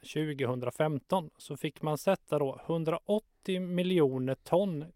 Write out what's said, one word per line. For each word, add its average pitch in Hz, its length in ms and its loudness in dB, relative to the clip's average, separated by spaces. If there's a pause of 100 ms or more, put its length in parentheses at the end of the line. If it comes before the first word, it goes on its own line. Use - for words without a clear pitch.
tjugohundrafemton, 147 1300 -2
så - 200 -14
fick - 260 -8
man 151 160 -2
sätta - 400 0
då 139 280 -2
hundraåttio 170 960 -2
miljoner 175 760 2
ton 170 500 0 (100)